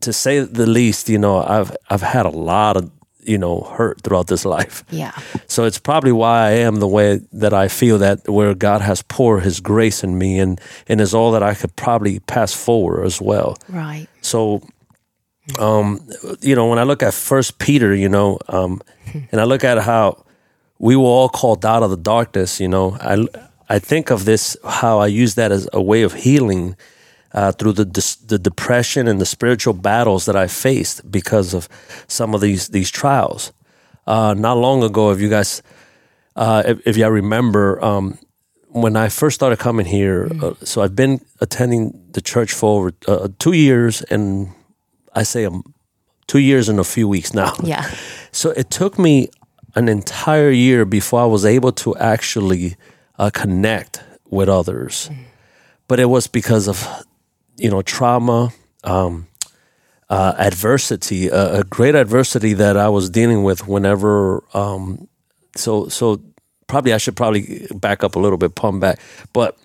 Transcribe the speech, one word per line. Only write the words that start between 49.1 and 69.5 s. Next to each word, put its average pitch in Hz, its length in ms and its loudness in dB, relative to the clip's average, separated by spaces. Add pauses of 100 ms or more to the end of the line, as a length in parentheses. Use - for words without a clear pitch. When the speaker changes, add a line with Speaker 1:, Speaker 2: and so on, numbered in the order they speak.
Speaker 1:
an 117 140 2
entire 147 600 0
year 123 340 4
before 104 360 0
I 123 40 4
was 107 200 2
able 123 280 4
to - 240 -4
actually, 95 800 -2 (440)
uh, 104 140 0
connect 101 680 -4 (280)
with 98 180 0
others. 90 640 -2
Speaker 2:
Mm. 143 60 -14 (720)
Speaker 1:
But 127 100 2
it 127 60 4
was 123 220 2
because 110 400 0
of, 98 180 -6 (720)
you 113 140 -2
know, 98 100 0
trauma, 120 720 0 (320)
um, 87 440 -2 (840)
uh, 95 280 2
adversity, 98 920 -2
uh, 98 280 0
a 101 40 -2
great 123 320 2
adversity 117 600 2
that 101 200 4
I 104 140 2
was 98 200 0
dealing 110 340 2
with 98 260 0
whenever, 98 720 0 (100)
um, 98 540 -6 (480)
so, 107 320 -2
so 110 320 -2 (480)
probably 131 260 0
I 110 40 2
should 104 180 -4
probably 107 580 -2
back 101 300 -2
up 98 140 -2
a - 20 0
little 95 180 2
bit, 85 180 -2
pump 98 260 -2
back, 95 180 0 (320)
but 117 340 -2